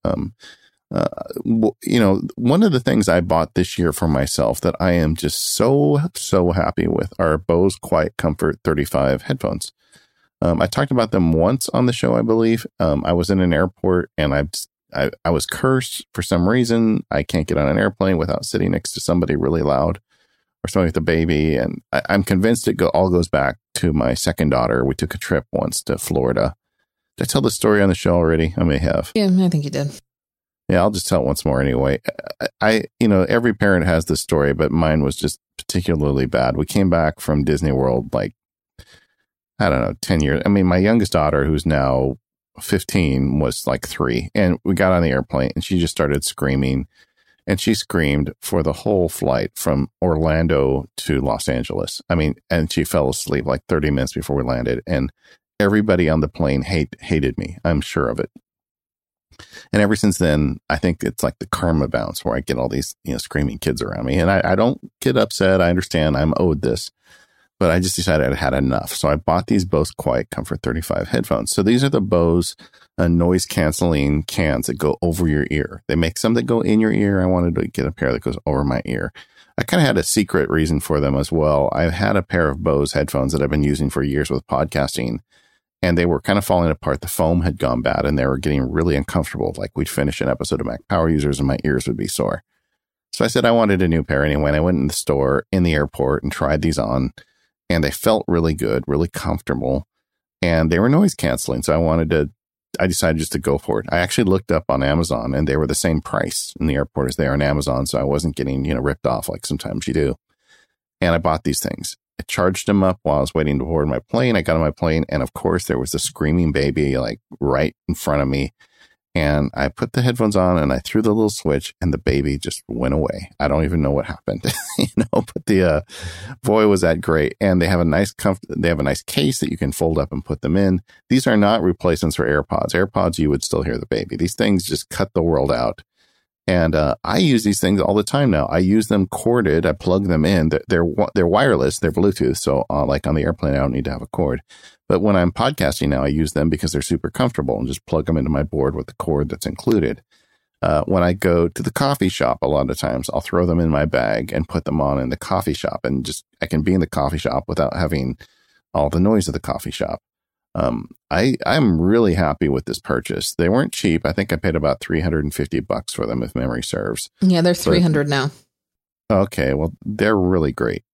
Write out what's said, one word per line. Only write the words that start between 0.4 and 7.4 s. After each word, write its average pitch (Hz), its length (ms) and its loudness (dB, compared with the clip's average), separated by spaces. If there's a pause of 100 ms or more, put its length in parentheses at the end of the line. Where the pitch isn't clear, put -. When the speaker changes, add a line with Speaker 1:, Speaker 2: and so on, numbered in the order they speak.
Speaker 1:
uh, 50 140 0 (380)
w-, 110 380 2
you - 180 2
know, 98 220 4 (120)
one 135 280 2
of 202 100 4
the 127 80 2
things 110 280 2
I 87 120 4
bought 82 340 0
this - 240 0
year 85 140 2
for - 160 0
myself 67 540 0
that 90 180 0
I 90 120 2
am 82 240 2
just - 380 -4
so, 143 460 2 (140)
so 90 380 0
happy 82 340 0
with - 320 -2
are 80 200 2
Bose 90 380 2